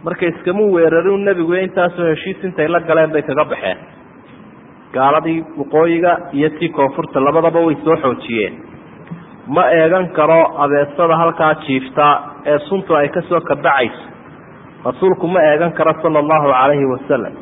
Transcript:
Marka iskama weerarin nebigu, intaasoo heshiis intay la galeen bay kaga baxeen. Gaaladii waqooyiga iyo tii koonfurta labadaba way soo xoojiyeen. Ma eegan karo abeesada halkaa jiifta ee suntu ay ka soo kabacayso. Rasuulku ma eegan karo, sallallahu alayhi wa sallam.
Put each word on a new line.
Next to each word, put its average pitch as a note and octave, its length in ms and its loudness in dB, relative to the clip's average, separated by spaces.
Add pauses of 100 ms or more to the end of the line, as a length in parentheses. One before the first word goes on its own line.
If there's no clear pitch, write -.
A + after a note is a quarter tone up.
Marka F3 240 -4
iskama F3+ 340 -2
weerarin F#3 640 2
nebigu, F3 280 0
intaasoo F3+ 520 -2
heshiis E3 380 -4
intay D#3 240 -2
la E3+ 120 0
galeen D#3+ 320 2
bay D3+ 100 0
kaga C#3+ 240 -2
baxeen. G#2 320 -6 (1160)
Gaaladii D#3 500 0 (140)
waqooyiga E3 540 2 (220)
iyo D3 160 0
tii D#3+ 200 -4
koonfurta D3 500 -2
labadaba D#3+ 400 2
way E3 240 2
soo D#3+ 140 2
xoojiyeen. A2+ 560 -4 (920)
Ma - 240 2
eegan E3+ 420 2
karo D#3 260 4 (240)
abeesada C#3+ 540 2
halkaa E3 360 0 (120)
jiifta C#3 420 0 (380)
ee D3 140 2
suntu F#3 360 -2
ay D3 140 2
ka F3 120 -4
soo E3+ 200 -2
kabacayso. C#3 640 -2 (800)
Rasuulku F3+ 420 0
ma F3+ 140 0
eegan D#3 320 2
karo, D#3 280 0
sallallahu D3+ 520 0
alayhi C#3 320 2
wa B2+ 220 -2
sallam. A#2+ 340 -2